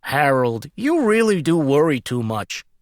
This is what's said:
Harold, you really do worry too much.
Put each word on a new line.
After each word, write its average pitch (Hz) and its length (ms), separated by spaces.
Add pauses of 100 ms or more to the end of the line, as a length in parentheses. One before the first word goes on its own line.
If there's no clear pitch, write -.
Harold, 131 640 (100)
you 302 260
really 214 400
do 160 140
worry 147 440
too 123 220
much. 110 420 (160)